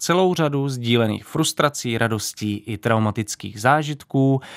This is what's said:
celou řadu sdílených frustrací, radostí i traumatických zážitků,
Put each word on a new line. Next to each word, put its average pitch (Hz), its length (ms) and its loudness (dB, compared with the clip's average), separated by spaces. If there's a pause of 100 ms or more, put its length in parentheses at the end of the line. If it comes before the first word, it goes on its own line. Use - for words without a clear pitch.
celou 180 320 2
řadu 143 360 0
sdílených 117 560 0
frustrací, 143 720 -2
radostí 107 600 -2
i 107 200 -8
traumatických 107 840 -2
zážitků, 135 800 2 (160)